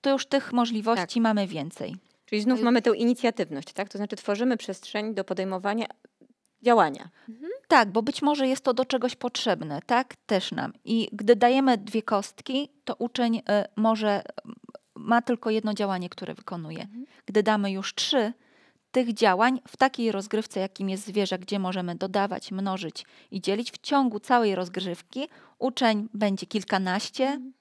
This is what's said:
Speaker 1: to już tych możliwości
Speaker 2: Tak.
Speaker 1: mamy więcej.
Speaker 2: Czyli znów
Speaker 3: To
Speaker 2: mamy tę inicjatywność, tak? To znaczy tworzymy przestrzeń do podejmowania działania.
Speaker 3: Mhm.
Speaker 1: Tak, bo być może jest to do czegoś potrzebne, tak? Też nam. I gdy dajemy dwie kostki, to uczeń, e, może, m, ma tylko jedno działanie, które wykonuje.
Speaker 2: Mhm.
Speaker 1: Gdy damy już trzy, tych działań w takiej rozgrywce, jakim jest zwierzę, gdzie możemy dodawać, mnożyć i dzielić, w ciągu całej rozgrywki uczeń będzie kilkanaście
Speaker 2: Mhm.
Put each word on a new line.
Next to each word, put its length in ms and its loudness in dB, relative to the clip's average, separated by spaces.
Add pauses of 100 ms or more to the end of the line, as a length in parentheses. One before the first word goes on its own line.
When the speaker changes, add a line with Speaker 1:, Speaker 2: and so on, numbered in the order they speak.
Speaker 1:
to 100 0
już 160 0
tych 260 -2
możliwości 600 0
Speaker 2:
Tak. 80 2
Speaker 1:
mamy 240 2
więcej. 500 -8 (300)
Speaker 2:
Czyli 160 -2
znów 160 2
Speaker 3:
To 60 0
Speaker 2:
mamy 180 4
tę 140 4
inicjatywność, 760 -2
tak? 160 -6
To 100 -14
znaczy 180 -6
tworzymy 400 0
przestrzeń 580 -8
do 100 -4
podejmowania 640 -4 (760)
działania. 460 4 (200)
Speaker 3:
Mhm. 220 -12 (180)
Speaker 1:
Tak, 240 6
bo 100 2
być 200 -4
może 260 2
jest 160 -2
to 100 2
do 100 0
czegoś 320 -2
potrzebne, 680 -4
tak? 280 2 (120)
Też 260 0
nam. 200 -6 (120)
I 280 0
gdy 240 4
dajemy 420 6
dwie 240 -2
kostki, 680 -4 (160)
to 140 -6
uczeń, 500 -2
e, 280 2
może, 460 2 (220)
m, 100 -16 (400)
ma 280 2
tylko 280 -2
jedno 240 0
działanie, 340 -2
które 260 -10
wykonuje. 480 -10
Speaker 2:
Mhm. 240 -14 (200)
Speaker 1:
Gdy 160 2
damy 280 2
już 240 -6
trzy, 380 0 (600)
tych 200 2
działań 560 4
w 80 -20
takiej 360 2
rozgrywce, 480 -4
jakim 300 -4
jest 160 -6
zwierzę, 320 0
gdzie 200 -4
możemy 360 -2
dodawać, 580 -2
mnożyć 520 -6 (260)
i 100 -6
dzielić, 320 -2
w 60 -18
ciągu 420 0
całej 340 2
rozgrywki 760 -6 (300)
uczeń 560 0
będzie 320 0
kilkanaście 760 -2
Speaker 2:
Mhm. 360 -4